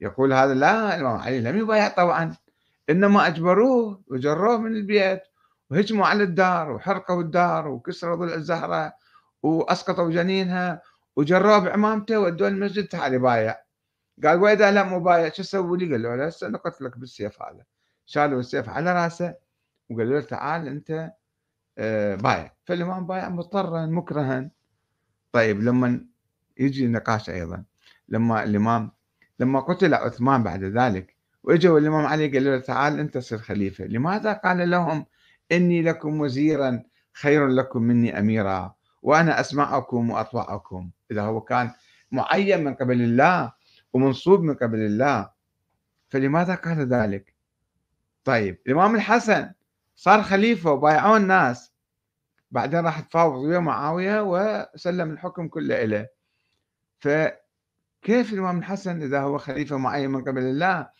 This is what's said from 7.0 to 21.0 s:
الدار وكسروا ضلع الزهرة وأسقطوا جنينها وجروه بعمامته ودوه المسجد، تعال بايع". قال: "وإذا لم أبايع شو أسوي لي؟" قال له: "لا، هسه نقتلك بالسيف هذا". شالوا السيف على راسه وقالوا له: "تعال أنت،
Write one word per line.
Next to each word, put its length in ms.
الدار 460
وكسروا 480
ضلع 180
الزهرة 580
وأسقطوا 680
جنينها 720
وجروه 420
بعمامته 640
ودوه 280
المسجد، 400
تعال 300
بايع". 380
قال: 180
"وإذا 280
لم 240
أبايع 380
شو 100
أسوي 360
لي؟" 140
قال 100
له: 140
"لا، 120
هسه 200
نقتلك 500
بالسيف 440
هذا". 220
شالوا 340
السيف 280
على 240
راسه 420
وقالوا 300
له: 60
"تعال 420
أنت، 420